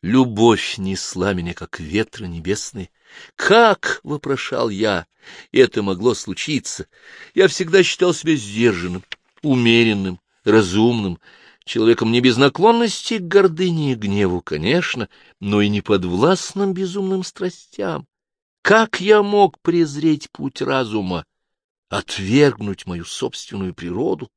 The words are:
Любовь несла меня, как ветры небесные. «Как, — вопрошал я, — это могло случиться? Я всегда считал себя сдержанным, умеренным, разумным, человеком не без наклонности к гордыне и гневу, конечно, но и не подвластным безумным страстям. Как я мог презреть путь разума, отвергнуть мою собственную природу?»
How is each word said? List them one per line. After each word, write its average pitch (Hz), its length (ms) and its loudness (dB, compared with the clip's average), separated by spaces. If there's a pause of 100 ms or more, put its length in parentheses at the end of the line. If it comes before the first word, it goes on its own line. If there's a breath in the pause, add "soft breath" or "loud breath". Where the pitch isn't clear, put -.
Любовь 113 720 2
несла 95 560 -4
меня, 87 220 -6
как - 260 -14
ветры 95 480 -6
небесные. 87 600 -8 (460 loud breath)
«Как, — - 640 2
вопрошал 135 680 -4
я, — 98 380 -2 (460 loud breath)
это 123 300 4
могло 98 320 0
случиться? - 760 -8 (440 loud breath)
Я 185 160 4
всегда 180 340 2
считал 180 300 0
себя 160 220 -2
сдержанным, 101 680 -2 (420)
умеренным, 117 760 2 (220)
разумным, 104 800 2 (440 soft breath)
человеком 113 460 2
не 123 100 2
без 123 160 2
наклонности 214 800 2
к 185 40 -6
гордыне 170 680 2
и - 20 0
гневу, 98 460 -2
конечно, 110 680 -2 (320 soft breath)
но 101 200 0
и 104 80 4
не 104 120 0
подвластным 127 920 0
безумным 190 480 -4
страстям. 180 840 -10 (560)
Как 220 380 2
я 208 220 6
мог 202 380 2
презреть 156 680 0
путь 139 320 -8
разума, 107 640 -2 (640)
отвергнуть 104 1000 0
мою 87 180 -10
собственную - 680 -8
природу?» 123 640 -6